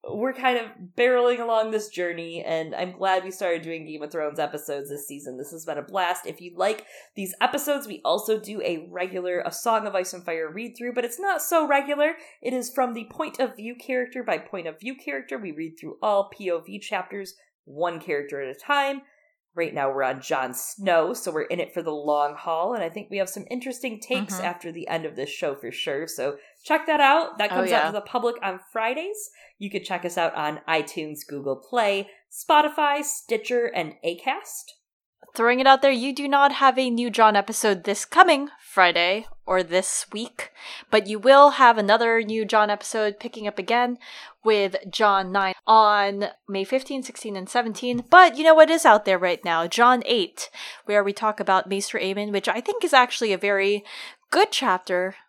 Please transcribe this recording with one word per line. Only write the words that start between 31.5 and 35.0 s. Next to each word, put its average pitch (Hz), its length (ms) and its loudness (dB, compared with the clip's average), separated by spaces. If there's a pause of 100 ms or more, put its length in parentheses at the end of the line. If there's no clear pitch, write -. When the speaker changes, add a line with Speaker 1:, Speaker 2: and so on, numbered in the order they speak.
Speaker 1:
Play, 202 500 -2 (240)
Spotify, 302 720 2
Stitcher, 240 640 -4
and 160 260 -6 (120)
Acast. 262 640 -6 (640)